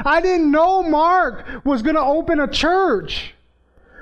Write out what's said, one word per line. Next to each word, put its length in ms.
I 160
didn't 300
know 320
Mark 800
was 180
gonna 220
open 360
a 80
church. 880